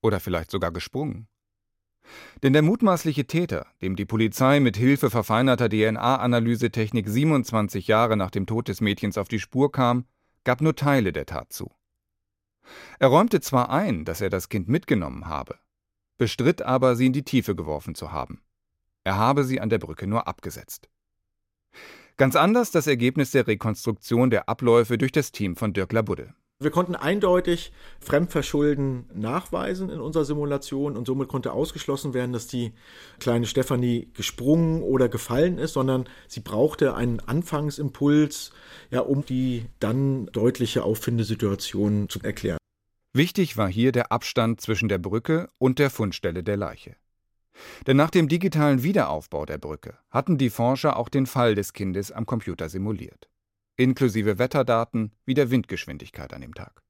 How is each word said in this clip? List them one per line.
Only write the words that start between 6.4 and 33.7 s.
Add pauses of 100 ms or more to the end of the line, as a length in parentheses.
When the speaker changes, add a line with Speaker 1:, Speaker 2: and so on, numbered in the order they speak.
Speaker 1:
siebenundzwanzig
Jahre
nach
dem
Tod
des
Mädchens
auf
die
Spur
kam, (400)
gab
nur
Teile
der
Tat
zu. (1300)
Er
räumte
zwar
ein,
dass
er
das
Kind
mitgenommen
habe, (580)
bestritt
aber,
sie
in
die
Tiefe
geworfen
zu
haben. (640)
Er
habe
sie
an
der
Brücke
nur
abgesetzt. (1300)
Ganz
anders
das
Ergebnis
der
Rekonstruktion
der
Abläufe
durch
das
Team
von
Dirk
Labudde. (260)
Speaker 2:
Wir
konnten
eindeutig (260)
Fremdverschulden
nachweisen
in
unserer
Simulation
und
somit
konnte
ausgeschlossen
werden,
dass
die (460)
kleine
Stefanie